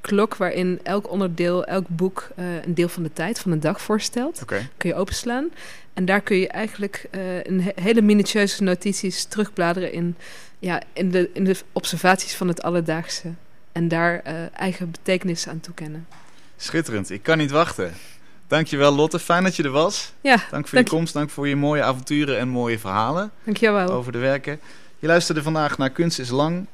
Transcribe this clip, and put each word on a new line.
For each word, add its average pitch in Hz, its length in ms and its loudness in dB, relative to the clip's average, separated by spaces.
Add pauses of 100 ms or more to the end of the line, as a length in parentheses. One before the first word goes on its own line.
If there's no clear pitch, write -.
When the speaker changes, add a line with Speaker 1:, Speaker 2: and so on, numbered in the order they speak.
Speaker 1:
klok 202 360 2
waarin 180 460 0
elk 202 280 -2
onderdeel, 180 540 0
elk 185 240 -2
boek, 180 480 -2
eh, 175 280 -6
een 175 100 -2
deel 175 140 2
van 175 140 -6
de 160 100 -4
tijd, 170 260 -4
van 185 120 -2
de 160 80 2
dag 196 220 0
voorstelt. 240 640 -2
Speaker 2:
Oké. 110 340 -4
Speaker 1:
Kun - 120 -2
je 165 60 0
openslaan. 240 540 -2 (460)
En 185 100 0
daar 196 160 4
kun 202 160 2
je 185 120 4
eigenlijk, 202 640 -6
eh, 185 340 -6
een 185 180 2
he-, 190 120 0
hele 220 280 6
minutieuze 208 600 6
notities 185 600 0
terugbladeren 180 680 0
in, 175 240 -2 (420)
ja, 180 240 -2 (100)
in 180 180 0
de, 180 220 2
in 196 120 0
de 185 120 4 (160)
observaties 185 600 2
van 185 140 0
het 165 140 -2
alledaagse. 165 680 -2 (400)
En 170 160 0
daar, 170 320 2
eh, 165 380 -8
eigen 180 320 -4
betekenis 180 580 -2
aan 160 120 -8
toekennen. 160 460 -12 (500)
Speaker 2:
Schitterend, 113 540 -2
ik 95 120 -8
kan 160 160 4
niet 147 120 2
wachten. 135 420 0 (600)
Dankjewel, 143 420 4
Lotte. 156 240 2
Fijn 170 240 4
dat 185 140 2
je 165 60 0
er 143 80 0
was. 160 500 0
Speaker 1:
Ja, 262 160 8 (140)
Speaker 2:
Dank 147 180 -4
voor - 60 -8
Speaker 1:
dank 247 140 6
Speaker 2:
je 160 80 0
komst. 165 160 0
Dank 147 180 -2
voor 143 180 -2
je 143 80 2
mooie 143 260 2
avonturen 131 560 2
en 127 100 0
mooie 120 300 0
verhalen 113 520 0 (140)
Speaker 1:
Dankjewel. 202 460 2
Speaker 2:
over 123 220 -4
de 120 60 -4
werken. 139 420 0 (380)
Je - 80 -4
luisterde 165 360 4
vandaag 151 360 0
naar 135 120 2
Kunst 170 280 0
is 123 120 -6
Lang. 160 440 0